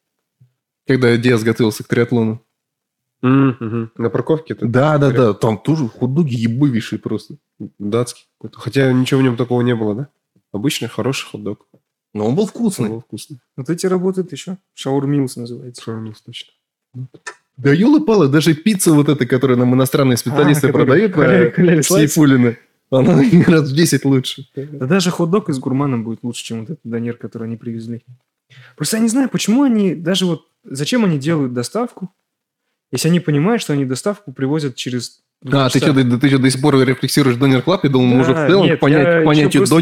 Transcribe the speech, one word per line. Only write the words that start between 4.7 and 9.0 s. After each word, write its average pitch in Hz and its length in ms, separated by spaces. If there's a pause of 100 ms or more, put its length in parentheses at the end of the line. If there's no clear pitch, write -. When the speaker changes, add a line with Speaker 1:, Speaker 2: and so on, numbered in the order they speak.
Speaker 1:
да, 143 120
Speaker 2:
прям 127 120
Speaker 1:
да, 107 120
там 107 240
тоже 147 320
хот-доги 127 460
ебывейшие 117 640
просто. - 360 (420)
Speaker 2:
датский 110 480 (120)
какой-то. - 220
Хотя 135 340
ничего 127 260